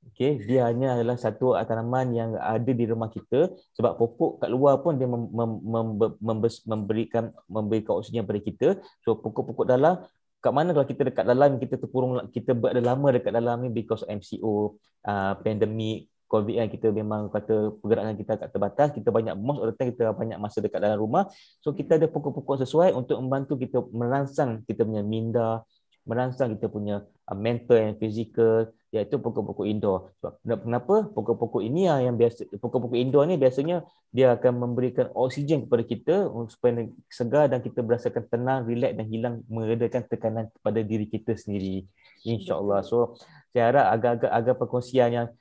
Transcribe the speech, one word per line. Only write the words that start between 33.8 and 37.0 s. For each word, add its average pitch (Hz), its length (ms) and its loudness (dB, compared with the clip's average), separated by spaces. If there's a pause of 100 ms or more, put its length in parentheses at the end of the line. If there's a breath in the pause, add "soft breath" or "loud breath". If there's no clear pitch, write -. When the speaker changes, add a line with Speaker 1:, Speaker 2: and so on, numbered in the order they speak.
Speaker 1:
dia 127 240 6
akan 123 320 2
memberikan 123 480 0
oksigen 135 560 0
kepada 117 160 2
kita 120 300 0 (340)
supaya 117 400 0 (240)